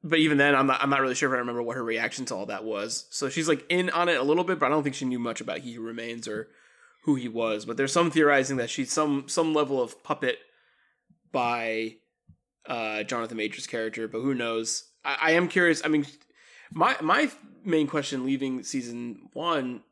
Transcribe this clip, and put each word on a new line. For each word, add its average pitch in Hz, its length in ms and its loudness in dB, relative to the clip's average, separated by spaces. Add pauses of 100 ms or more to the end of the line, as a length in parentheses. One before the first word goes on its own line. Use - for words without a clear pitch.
But 160 180 2
even 151 180 6
then, 143 180 8
I'm 135 100 6
not, 135 160 2
I'm 139 80 2
not 139 120 4
really 131 120 2
sure 139 160 0
if 131 60 2
I 123 40 2
remember 120 220 -4
what 117 140 -2
her 127 80 -4
reaction 113 420 -4
to 123 100 -6
all 98 100 -6
that 101 180 -8
was. 110 460 -6
So - 180 -6
she's, 160 220 -2
like, 147 180 0
in 180 220 0
on 175 180 0
it 165 100 2
a 127 60 0
little 165 220 2
bit, 180 120 -2
but 131 100 2
I - 20 2
don't 151 120 2
think 139 140 -2
she - 80 -6
knew 127 160 -2
much 117 220 -4
about 110 180 -6
He 123 140 -12
Who 117 80 -12
Remains 117 440 -10
or 107 220 -8 (560)
who 147 120 2
he 123 120 -6
was. 110 380 -2
But 117 100 -6
there's 135 160 -2
some 170 180 4
theorizing 143 480 4
that 117 120 -4
she's - 240 -4
some, 143 340 0
some 160 260 0
level 139 280 2
of 117 200 -6
puppet 131 380 -4 (960)
by, 113 640 -2 (680)
uh, 107 380 -4
Jonathan 117 320 -4
Majors' 107 320 -4
character, 113 400 -4
but 113 140 -4
who 135 120 0
knows? 117 520 -2 (180)
I, 139 180 -2
I 160 100 4
am 170 180 4
curious. 175 340 4
I 156 60 0
mean, 151 160 4 (680)
my, 185 300 2
my 226 280 4 (360)
main 156 220 4
question 139 380 -4
leaving 131 380 -2
season 120 680 -8
one 135 480 -2 (100)